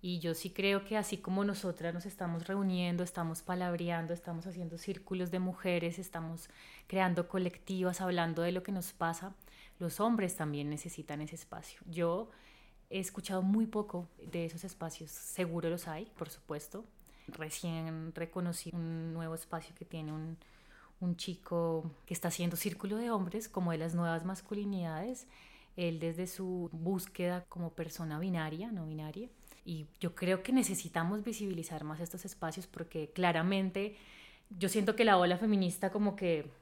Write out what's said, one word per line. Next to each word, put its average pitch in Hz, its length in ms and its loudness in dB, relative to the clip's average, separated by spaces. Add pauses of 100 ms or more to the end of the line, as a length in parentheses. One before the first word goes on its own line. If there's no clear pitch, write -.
Y 180 180 -2
yo 165 160 0
sí 175 160 -6
creo 196 340 2
que 214 100 -2
así 208 220 0
como 190 260 0
nosotras 180 500 0
nos 175 120 -6
estamos 170 420 -4
reuniendo, 180 560 2
estamos 165 380 -2
palabreando, 170 720 0
estamos 170 320 -6
haciendo 170 320 -6
círculos 185 540 -4
de 180 80 0
mujeres, 175 580 0
estamos 165 520 -6 (360)
creando 180 420 4
colectivas, 185 720 0
hablando 170 440 2
de 175 80 2
lo 185 100 0
que 202 100 -6
nos 185 220 -4
pasa, 170 400 -2 (460)
los 170 200 -2
hombres 214 380 4
también 147 320 0
necesitan 151 520 -6
ese 151 140 -8
espacio. - 520 -12
Yo 175 420 2 (600)
he 190 80 -2
escuchado 185 420 -2
muy 208 240 6
poco 208 420 -2 (240)
de 170 140 0
esos 165 180 -6
espacios, 165 460 -8
seguro 165 600 -2
los 170 180 -2
hay, 165 180 -6 (100)
por 156 140 -6
supuesto. - 560 -8 (420)
Recién 160 880 -4
reconocí 170 580 -2
un 165 400 -2
nuevo 165 220 -4
espacio - 400 -8
que - 80 -12
tiene 156 300 -6
un, 160 240 -6 (640)
un 175 160 2
chico 165 720 0 (140)
que - 80 -4
está 170 160 0
haciendo 170 260 2
círculo 196 400 -2
de 233 160 0
hombres, 208 380 0
como 180 220 2
de 165 60 2
las 165 180 0
nuevas 165 280 2
masculinidades, 190 1040 -2 (480)
él 165 240 0
desde 165 260 0
su 180 460 -4
búsqueda 175 800 0
como 170 240 -4
persona 160 440 -4
binaria, 175 540 0
no 175 140 -4
binaria. 156 420 -6 (380)
Y 156 220 -6 (120)
yo 170 160 -2
creo 185 260 2
que 247 120 0
necesitamos 196 720 2
visibilizar 180 580 -2
más 156 160 -6
estos 170 240 -6
espacios 175 420 -6
porque 165 460 -6
claramente 190 840 4 (520)
yo 185 200 0
siento 214 260 4
que 233 80 6
la 202 140 10
ola 180 200 8
feminista 196 540 4
como 202 240 4
que 165 340 2 (120)